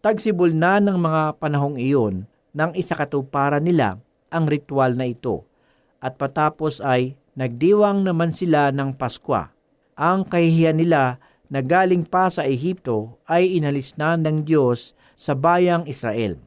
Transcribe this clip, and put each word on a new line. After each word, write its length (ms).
Tagsibol 540
na 240
ng 160
mga 480
panahong 400
iyon 480
nang 240
isakatuparan 880
nila 320
ang 160
ritual 480
na 100
ito. 400
At 160
patapos 640
ay 320
nagdiwang 680
naman 320
sila 380
ng 240
Paskwa. 560
Ang 300
kahihiyan 540
nila 400
na 160
galing 400
pa 300
sa 100
Ehipto 840
ay 320
inalis 340
na 240
ng 240
Diyos 560
sa 160
bayang 560
Israel. 480